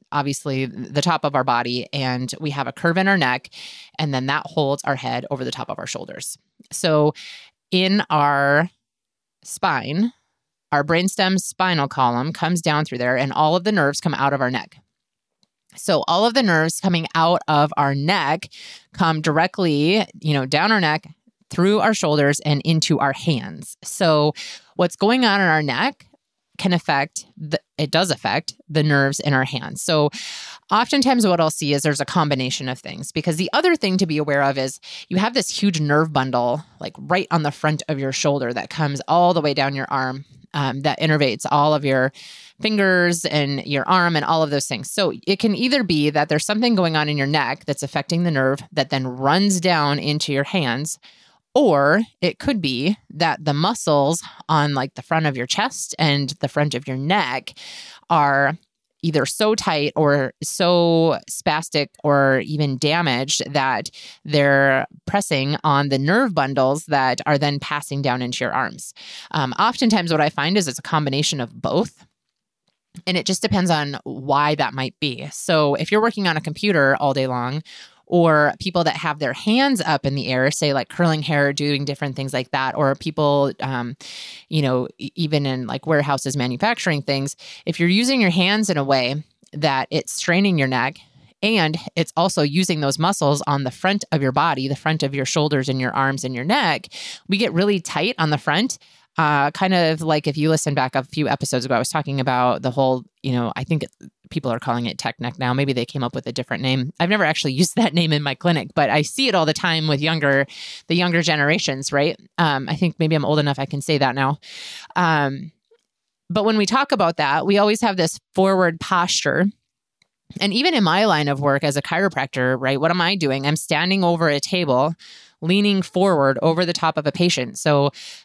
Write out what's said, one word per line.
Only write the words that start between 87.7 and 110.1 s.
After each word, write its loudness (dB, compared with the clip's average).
you're 4
using 2
your 4
hands 2
in 0
a 0
way 0
that 0
it's -4
straining 2
your 2
neck, -2
and 0
it's -2
also 2
using 0
those 0
muscles 0
on -2
the -4
front -2
of 0
your 0
body, 0
the -2
front -2
of -4
your -2
shoulders 0
and -2
your -2
arms 0
and -6
your -6
neck, 0
we 0
get 0
really 2
tight -4
on 0
the 2
front. -2
Uh, 2
kind 0
of 2
like 0
if 0
you 2
listen 0
back 0
a 0
few -2
episodes -2
ago, 0
I 2
was -2
talking -2
about 0
the -2
whole, 0
you -4
know, 0
I -8
think -2
people -4
are -2
calling -4
it -6
tech -6
neck -8
now. 0
Maybe 0
they -2
came -6
up -4
with -8
a -6
different -6
name. -2
I've 0
never 0
actually 0
<laughs> 0
used 0
that 2
name 2
in 0
my -2
clinic, 0
but 2
I 4
see -2
it 2
all 2
the 2
time -2
with 0
younger, 2